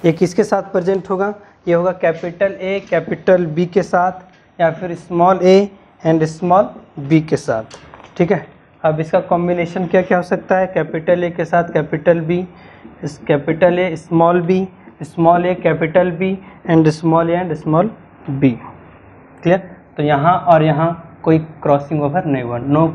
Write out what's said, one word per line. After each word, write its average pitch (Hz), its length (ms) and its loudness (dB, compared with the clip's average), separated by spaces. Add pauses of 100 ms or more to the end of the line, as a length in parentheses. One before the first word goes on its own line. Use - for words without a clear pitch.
ये 165 120 4
किसके 185 300 0
साथ 196 280 -2
present 175 380 -2
होगा? 196 240 -2 (340)
ये 170 60 2
होगा 175 180 0 (100)
capital 175 600 -2
ए 190 180 -4 (100)
capital 175 580 0
बी 160 200 -2
के 175 160 -2
साथ - 760 -6
या 165 140 2
फिर 175 240 -8
small 175 460 2
ए 185 140 6 (460)
and 160 240 2
small 180 420 0 (300)
B 151 240 2
के 147 140 -2
साथ, 113 420 -6 (380)
ठीक 175 140 0
है। 151 140 -2 (380)
अब 156 160 0
इसका 160 240 -2
combination 175 640 -2
क्या 185 140 2
क्या 180 160 0
हो 175 80 -2
सकता 190 320 -2
है? 185 120 0
कैपिटल 175 540 -2
ए 175 80 -2
के 175 140 -4
साथ 170 280 -2
capital 165 480 0
B, 175 260 -2 (560)
इस 143 140 -10 (100)
कैपिटल 165 520 0
ए 180 180 -2
स्मॉल 170 460 2
बी, 185 240 0 (360)
स्मॉल 175 420 2
ए 180 100 0
कैपिटल 165 580 0
बी 190 240 -4 (280)
and 160 240 4
small 165 400 0
a 170 60 0
and 175 200 -4
small 160 320 0 (460)
b, 135 160 2 (920)
क्लियर। 175 140 2 (400)
तो 151 60 -2
यहाँ 147 300 2 (120)
और 160 180 6
यहाँ 160 600 -2
कोई 160 160 4 (240)
crossing 147 400 0
over 147 220 -2
नहीं 135 180 -2
हुआ, 120 160 -6
no 143 240 2 (120)